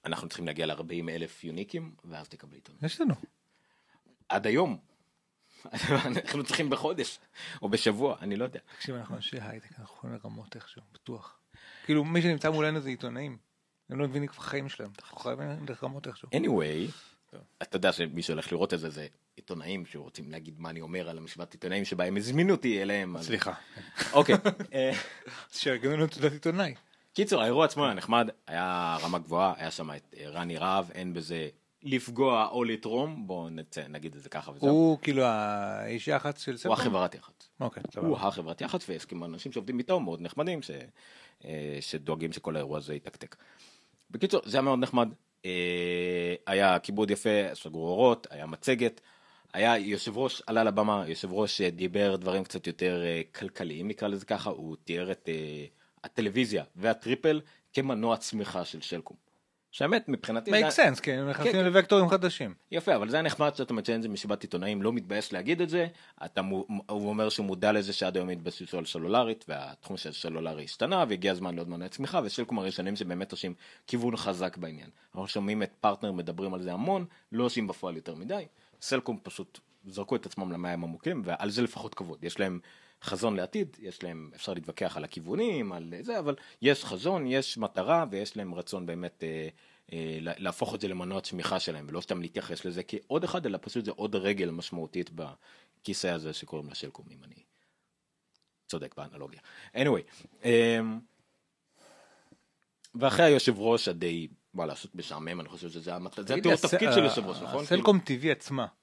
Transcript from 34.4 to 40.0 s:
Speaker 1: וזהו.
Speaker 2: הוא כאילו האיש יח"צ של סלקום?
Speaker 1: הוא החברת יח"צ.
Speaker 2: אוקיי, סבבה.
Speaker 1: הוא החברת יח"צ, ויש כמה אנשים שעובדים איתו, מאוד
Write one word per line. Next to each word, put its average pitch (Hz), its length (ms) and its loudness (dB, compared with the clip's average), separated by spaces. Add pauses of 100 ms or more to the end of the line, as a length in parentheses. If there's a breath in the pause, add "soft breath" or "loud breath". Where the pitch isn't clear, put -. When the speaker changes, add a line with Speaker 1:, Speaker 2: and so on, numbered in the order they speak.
Speaker 1:
וזהו. 139 180 2
Speaker 2:
הוא 160 320 8
כאילו 135 220 2
האיש 107 840 0
יח"צ 147 340 0
של 127 160 -6
סלקום? - 140 0
Speaker 1:
הוא 117 100 4
החברת 92 340 2
יח"צ. - 340 -20 (100)
Speaker 2:
אוקיי, 123 240 -6 (100)
סבבה. 165 140 -2
Speaker 1:
הוא 143 100 4
החברת 92 440 -2
יח"צ, 165 280 -4
ויש 82 160 -6
כמה 85 200 -10
אנשים 85 260 -10
שעובדים 120 280 -4
איתו, 180 200 2
מאוד 85 220 -4